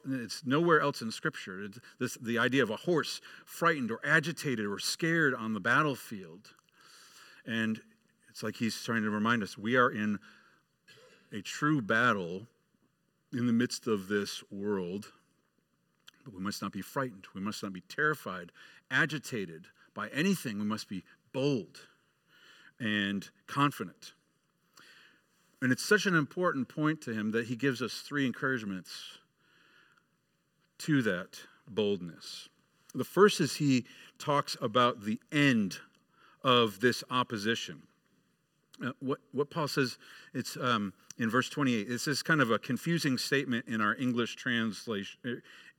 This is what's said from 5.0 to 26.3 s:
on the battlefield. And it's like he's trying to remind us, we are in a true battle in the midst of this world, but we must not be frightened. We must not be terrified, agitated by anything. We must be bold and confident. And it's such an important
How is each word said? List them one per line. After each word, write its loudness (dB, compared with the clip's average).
on -4
the -2
battlefield. -2
And 0
it's -16
like -4
he's -2
trying 0
to 0
remind 2
us, -10
we 0
are 6
in -2
a -8
true 2
battle 2
in 0
the 2
midst 0
of 0
this -2
world, -4
but -16
we -14
must -6
not -4
be -8
frightened. -6
We -8
must -6
not -6
be -12
terrified, -4
agitated -2
by -6
anything. 0
We -2
must -4
be -8
bold -2
and 0
confident. -2
And 4
it's 0
such 4
an 2
important 0